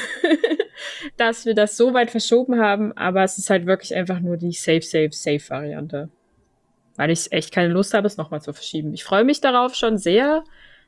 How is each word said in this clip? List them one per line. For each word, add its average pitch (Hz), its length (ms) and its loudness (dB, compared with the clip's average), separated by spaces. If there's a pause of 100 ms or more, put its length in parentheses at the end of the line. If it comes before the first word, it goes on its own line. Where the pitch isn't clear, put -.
(220)
<laughs> - 960 -2
dass 226 280 0
wir 226 100 2
das 208 220 2
so 240 160 4
weit 240 180 2
verschoben 240 480 2
haben, 208 360 2
aber 185 280 2
es 190 140 0
ist - 120 -6
halt 185 160 2
wirklich 190 300 0
einfach 185 240 -2
nur 175 180 -2
die 175 140 -4
safe, 165 300 0
safe, 156 300 0
safe - 380 -4
Variante. 147 600 -8 (880)
Weil 147 140 0
ich 165 220 -2
echt 165 200 -4
keine 175 220 2
Lust 196 220 0
habe, 202 100 2
es 202 120 -2
nochmal 151 240 -8
zu 147 120 -10
verschieben. 156 400 -8
Ich - 100 -12
freue 196 200 2
mich 285 180 2
darauf 247 320 2
schon 220 240 0
sehr. 262 460 2 (440)